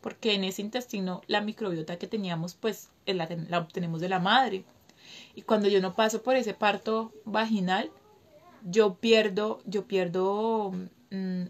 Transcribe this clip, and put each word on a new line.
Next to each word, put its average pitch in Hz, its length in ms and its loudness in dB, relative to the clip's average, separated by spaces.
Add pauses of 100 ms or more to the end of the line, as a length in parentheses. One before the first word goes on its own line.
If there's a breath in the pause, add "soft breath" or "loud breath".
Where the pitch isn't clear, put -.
Porque 214 320 -2
en 196 100 2
ese 190 180 -4
intestino 202 640 -6
la 214 120 2
microbiota 180 580 -4
que 190 100 -8
teníamos, 180 480 -4
pues, - 340 -4 (160)
eh, 196 80 -2
la 170 140 0
ten-, 165 220 -6
la 170 100 0
obtenemos 165 420 -4
de 180 80 -2
la 185 100 0
madre. 196 460 2 (680 loud breath)
Y - 100 -16
cuando 208 260 4
yo 202 100 6
no 185 160 -2
paso 220 280 2
por 254 120 2
ese 208 180 0
parto 220 600 0 (100)
vaginal, 214 680 0 (760)
yo 196 300 4
pierdo, 214 720 2
yo 190 220 -4
pierdo, 196 880 0 (380)
mm, 185 380 -4